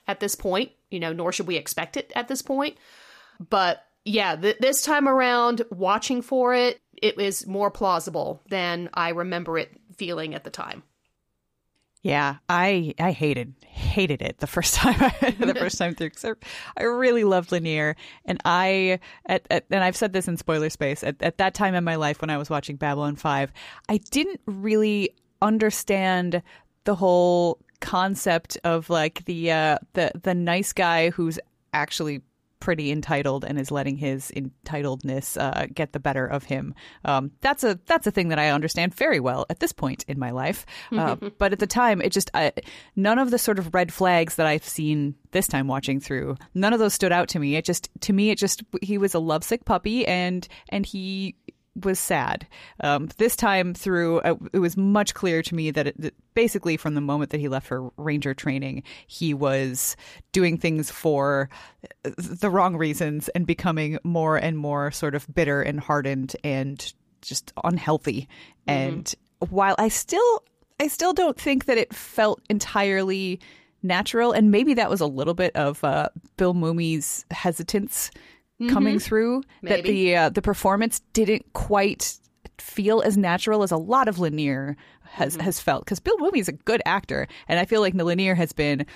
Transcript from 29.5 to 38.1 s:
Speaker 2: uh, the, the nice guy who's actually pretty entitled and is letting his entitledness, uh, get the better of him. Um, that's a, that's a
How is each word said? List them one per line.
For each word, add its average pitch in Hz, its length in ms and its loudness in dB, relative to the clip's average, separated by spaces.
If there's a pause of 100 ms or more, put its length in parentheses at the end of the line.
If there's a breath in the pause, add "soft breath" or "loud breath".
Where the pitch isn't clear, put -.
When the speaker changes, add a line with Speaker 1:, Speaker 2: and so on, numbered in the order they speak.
Speaker 2:
uh, 156 260 2 (160)
the, - 180 2 (100)
the 185 140 0
nice 175 380 0
guy 170 360 2
who's 165 300 -2 (340)
actually 147 480 -4 (400)
pretty 156 280 0
entitled 143 560 0
and 147 140 -2
is 131 100 -6
letting 139 280 -2
his 139 380 -4
entitledness, 135 1040 -6
uh, - 320 -2
get - 220 -4
the 143 60 -6
better 135 260 0
of 139 200 -4
him. 135 280 -6 (300 loud breath)
Um, 139 260 0 (120)
that's 277 220 0
a, 208 220 2
that's 330 220 2
a 208 40 2